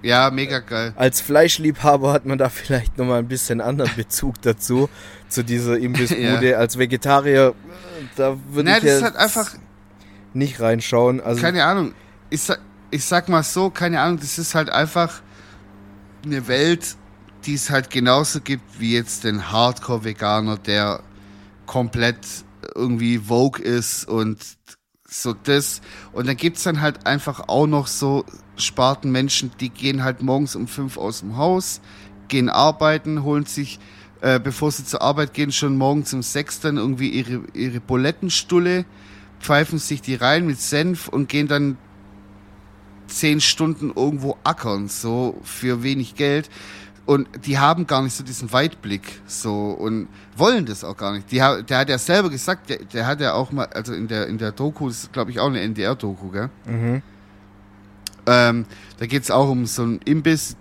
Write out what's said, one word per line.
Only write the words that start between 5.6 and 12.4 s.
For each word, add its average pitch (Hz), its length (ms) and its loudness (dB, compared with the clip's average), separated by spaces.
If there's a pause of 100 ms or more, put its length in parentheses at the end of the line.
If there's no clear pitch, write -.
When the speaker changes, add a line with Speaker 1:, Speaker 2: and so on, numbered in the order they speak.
Speaker 2:
Imbissbude. 120 640 0
Speaker 1:
<laughs> 127 100 4
Ja. 113 60 4
Speaker 2:
Als 117 200 0
Vegetarier, 135 760 4 (640)
da 135 200 0 (140)
würde 147 200 0
Speaker 1:
Na, 208 80 6
Speaker 2:
ich 220 60 2
Speaker 1:
das 143 100 6
ist 139 80 6
Speaker 2:
jetzt - 20 2
Speaker 1:
halt 226 120 0
einfach 214 360 0 (840)
Speaker 2:
nicht 131 260 -2
reinschauen. 117 640 2
Also 117 200 -2
Speaker 1:
Keine 170 240 2
Ahnung. 175 280 2 (380)
Ich - 100 -2